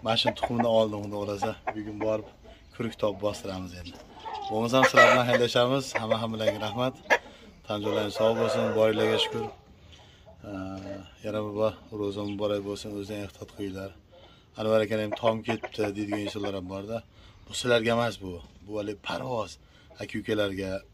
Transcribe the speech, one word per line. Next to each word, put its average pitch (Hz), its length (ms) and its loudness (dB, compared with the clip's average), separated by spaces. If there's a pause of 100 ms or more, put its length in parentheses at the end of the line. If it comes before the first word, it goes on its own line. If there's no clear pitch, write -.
Mana 113 180 2
shu - 60 2 (100)
tuxumni 117 320 0 (100)
oldim, 104 240 2
Xudo 104 160 -6
xohlasa. 101 320 -2 (240)
Bugun 107 300 -8
borib 107 220 0 (480)
ko'rik 113 260 -6
topib 101 240 0
bostiramiz 92 460 -4 (100)
endi. 87 140 -12 (560)
Bo'lmasam, 117 380 4
sizlar - 220 10
bilan 123 180 6
xayrlashamiz. 123 560 4 (160)
Hamma 113 200 2
hammalarga 110 460 -2
rahmat. 127 280 -2 (720)
Tan 107 180 -4
joylaringiz 104 380 -2
sog' 113 200 4
bo'lsin, 113 220 2 (140)
boringlarga 110 480 4
shukur. - 200 -4 (1800)
Yana 107 200 -4
bir 104 140 -6
bor 107 140 2 (260)
ro'za 101 300 -2
muborak 104 400 0
bo'lsin, 101 280 -6
o'zinglar 101 300 -8
ehtiyot - 300 -16
qilinglar. 95 340 -8 (680)
Anvar 110 280 4
akani 107 200 -2
ham 107 160 -4
"Tom 113 140 4 (120)
ketdi", 113 360 -4 (140)
deydigan 104 300 -4
insonlar 101 300 -4
ham 90 120 -8
bor-da. 101 280 -8 (480)
Bu - 80 -18
sizlarga 117 420 4
emas 117 260 2
bu. 92 100 -8 (340)
Bu 104 140 -14
hali 104 160 -6
parvoz 123 560 -6 (500)
aka-ukalarga 101 680 -2 (220)